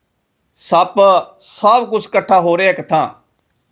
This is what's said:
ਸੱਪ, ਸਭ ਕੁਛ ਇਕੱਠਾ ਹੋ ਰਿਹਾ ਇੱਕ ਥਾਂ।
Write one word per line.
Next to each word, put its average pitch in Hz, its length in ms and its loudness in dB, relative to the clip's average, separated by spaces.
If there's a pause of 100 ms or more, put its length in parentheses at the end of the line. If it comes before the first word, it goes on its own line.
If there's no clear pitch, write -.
(560)
ਸੱਪ, 180 380 -2 (460)
ਸਭ 233 480 -2
ਕੁਛ 214 180 -6
ਇਕੱਠਾ 190 340 0
ਹੋ 170 180 0
ਰਿਹਾ 190 120 0
ਇੱਕ - 180 -6
ਥਾਂ। 151 200 -2 (640)